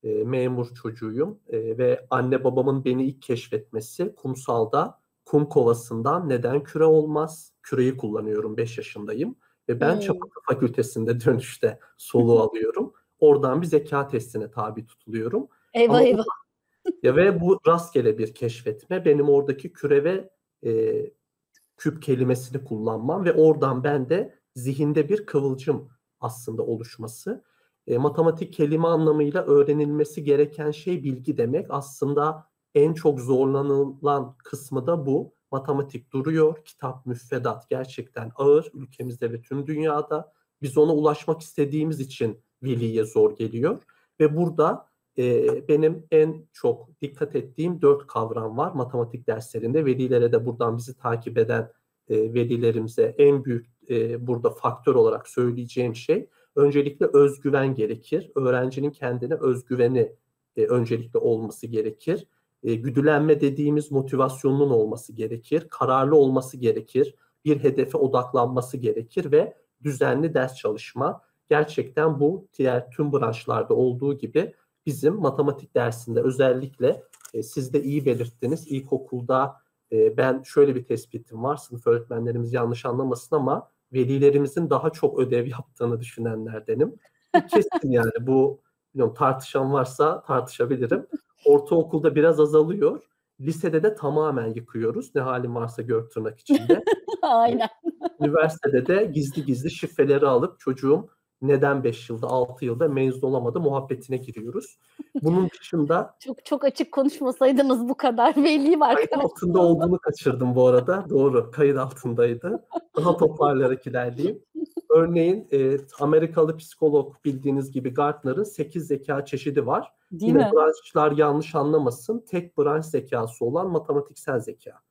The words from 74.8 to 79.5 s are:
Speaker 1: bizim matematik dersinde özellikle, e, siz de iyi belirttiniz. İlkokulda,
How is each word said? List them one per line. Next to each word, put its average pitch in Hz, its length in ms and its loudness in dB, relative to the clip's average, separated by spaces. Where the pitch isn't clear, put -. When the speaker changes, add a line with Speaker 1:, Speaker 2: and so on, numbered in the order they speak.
Speaker 1:
bizim 147 300 0
matematik 143 600 -2
dersinde 117 460 -2
özellikle, 131 840 0
e, 113 100 -6
siz 127 300 -8
de 143 100 0
iyi 143 220 -4
belirttiniz. 120 640 -4
İlkokulda, 131 880 -4